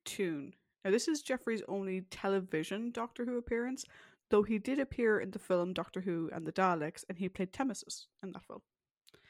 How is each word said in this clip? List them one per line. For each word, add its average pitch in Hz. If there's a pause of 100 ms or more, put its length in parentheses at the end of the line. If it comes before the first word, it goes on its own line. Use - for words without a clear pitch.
Toone. 160 (320)
Now, 190
this 240
is 302
Jeffrey's 233
only 190
television 196
Doctor 240
Who 247
appearance, 240 (460)
though 208
he 214
did 254
appear 233
in 190
the 196
film 180
Doctor 175
Who 170
and 160
the 160
Daleks, 170
and 175
he 185
played 185
Temesis - (180)
in 190
that -
film. - (680)